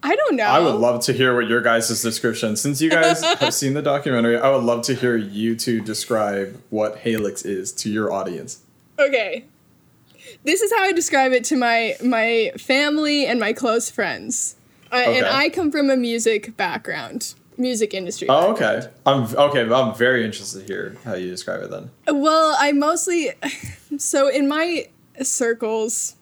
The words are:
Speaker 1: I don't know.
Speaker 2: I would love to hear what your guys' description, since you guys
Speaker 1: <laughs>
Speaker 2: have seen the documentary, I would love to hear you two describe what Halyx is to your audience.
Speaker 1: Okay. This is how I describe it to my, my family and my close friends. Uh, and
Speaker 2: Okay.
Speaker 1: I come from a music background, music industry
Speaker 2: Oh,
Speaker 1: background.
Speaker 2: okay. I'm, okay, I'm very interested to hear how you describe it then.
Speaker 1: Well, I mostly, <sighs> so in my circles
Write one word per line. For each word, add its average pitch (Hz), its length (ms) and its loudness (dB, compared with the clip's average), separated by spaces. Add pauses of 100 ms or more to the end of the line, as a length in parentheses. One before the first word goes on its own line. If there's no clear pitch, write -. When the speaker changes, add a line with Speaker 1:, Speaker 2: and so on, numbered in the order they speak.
Speaker 1:
I 294 120 2
don't 494 220 2
know. 226 80 0
Speaker 2:
I 160 160 6
would 139 160 2
love 120 300 2
to 135 60 0
hear 123 220 4
what 117 140 2
your 117 120 2
guys' 113 420 2
description, 113 540 -2
since 143 240 -2
you 160 100 2
guys 165 320 4
Speaker 1:
<laughs> 330 180 0
Speaker 2:
have 220 140 2
seen 139 200 0
the 147 80 -2
documentary, 131 560 2
I 135 120 4
would 131 140 4
love 117 180 2
to 131 120 0
hear 123 220 0
you 107 400 -2
two 113 240 -2
describe 104 800 -4 (100)
what 107 320 -2
Halyx 110 420 -4
is 95 280 -6
to - 180 -6
your 107 220 -2
audience. 95 480 -6 (380)
Speaker 1:
Okay. 233 460 0 (1000)
This 359 160 2
is 427 120 2
how 427 100 4
I 381 100 2
describe 269 400 2
it 247 120 2
to 294 120 0
my, 233 480 2
my 226 520 2
family 294 720 2
and 233 140 0
my 214 120 0
close 233 380 0
friends. 127 680 -6 (360)
Uh, - 40 0
and 247 300 2
Speaker 2:
Okay. - 80 0
Speaker 1:
I 285 140 2
come 320 240 -2
from 285 180 2
a 262 60 4
music 226 600 0
background, 214 760 -6 (220)
music 240 380 -2
industry 175 340 -6
Speaker 2:
Oh, 170 260 4
Speaker 1:
background. 107 300 -2
Speaker 2:
okay. - 80 -16 (140)
I'm, 127 300 2 (140)
okay, 117 240 2
I'm 123 200 2
very 120 300 2
interested 101 360 -10
to 95 60 -18
hear 98 380 -8
how 110 100 -6
you 90 160 -6
describe 92 320 -8
it 101 80 -12
then. 101 200 -12 (180)
Speaker 1:
Well, 311 520 2
I 285 120 2
mostly, 311 580 0 (340)
<sighs> - 340 -12
so 277 300 0
in 277 200 2
my 320 380 -2 (360)
circles 226 1000 -4